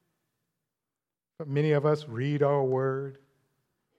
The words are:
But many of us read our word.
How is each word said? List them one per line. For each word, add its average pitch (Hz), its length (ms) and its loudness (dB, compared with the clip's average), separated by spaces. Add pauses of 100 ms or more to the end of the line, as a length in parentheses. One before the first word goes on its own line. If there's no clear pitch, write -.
(1400)
But 156 120 -12
many 147 240 2
of 143 120 2
us 151 240 0
read 139 360 -2
our 143 180 2
word. 135 560 -2 (800)